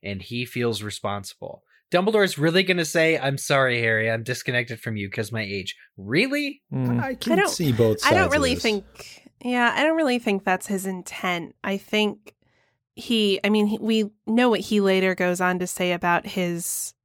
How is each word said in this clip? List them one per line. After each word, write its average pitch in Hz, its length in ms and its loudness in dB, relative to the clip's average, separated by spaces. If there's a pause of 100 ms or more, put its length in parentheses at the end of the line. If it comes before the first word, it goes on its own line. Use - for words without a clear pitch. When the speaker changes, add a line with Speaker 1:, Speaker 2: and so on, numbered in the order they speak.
Speaker 1:
and 98 200 -8
he 120 240 -6
feels 117 360 -2
responsible. - 840 -8 (280)
Dumbledore 202 340 4
is 180 140 -4
really 165 240 2
gonna 175 220 0
say, 160 340 2
"I'm 139 180 -2
sorry, 131 440 2
Harry, 113 280 2
I'm 113 140 -2
disconnected 120 560 -4
from 113 180 -6
you 101 140 -6
'cause 110 200 -6
my 113 120 -4
age." 98 320 -6 (200)
Really? 262 680 -2 (100)
Speaker 2:
Mm. 123 260 0
Speaker 3:
I 269 140 -4
can 247 200 -2
Speaker 4:
I - 20 4
don't, 392 140 4
Speaker 3:
see 156 220 0
both 110 320 2
Speaker 4:
I - 80 4
don't - 120 6
Speaker 3:
sides - 40 4
of - 40 0
Speaker 4:
really 277 240 2
Speaker 3:
this. - 80 -6
Speaker 4:
think, - 580 -4 (200)
yeah, 247 340 2
I - 80 2
don't 320 140 4
really 277 200 2
think 202 260 0
that's 185 220 0
his 190 220 -4
intent. 180 640 -6 (100)
I 196 140 -4
think 208 560 -2 (600)
he, 214 480 2
I 202 60 2
mean, 214 180 4
he, 214 100 -2
we 220 320 0 (160)
know 240 240 4
what 208 120 2
he 208 200 2
later 190 320 4
goes 180 260 0
on 180 200 0
to 180 80 -2
say 180 240 -2
about 175 340 0
his, 175 800 -4